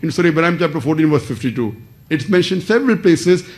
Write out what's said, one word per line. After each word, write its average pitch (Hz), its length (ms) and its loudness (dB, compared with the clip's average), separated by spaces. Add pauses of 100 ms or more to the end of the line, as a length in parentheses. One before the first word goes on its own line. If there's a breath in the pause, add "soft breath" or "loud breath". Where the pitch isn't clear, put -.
in 160 80 -4
Surah 170 180 2
Ibrahim 165 300 0
chapter 165 220 -2
fourteen, 156 280 0
verse 147 160 0
fifty-two, 113 500 -4 (340)
it's 156 180 -4
mentioned 180 340 0
several 233 360 0
places 180 460 2 (140 loud breath)